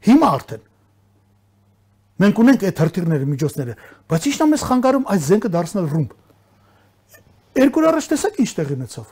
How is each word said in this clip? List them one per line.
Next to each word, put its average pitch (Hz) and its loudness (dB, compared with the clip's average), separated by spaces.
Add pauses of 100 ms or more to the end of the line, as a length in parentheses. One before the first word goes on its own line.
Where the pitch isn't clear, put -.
Հիմա 269 6
արդեն։ 120 -8 (1600)
Մենք 202 2
ունենք 240 4
այդ - -6
հրթիռները, 160 -2
միջոցները, 139 -4 (360)
բայց 160 -2
ի՞նչն 285 -6
է 311 4
մեզ - -2
խանգարում 262 2
այս 190 0
զենքը 214 2
դարձնել 170 -4
ռումբ։ 147 -4 (1500)
Երկու 285 2
օր 320 2
առաջ 320 -4
տեսա՞ք 370 -4
ինչ 214 -2
տեղի 143 -4
ունեցավ։ 117 -14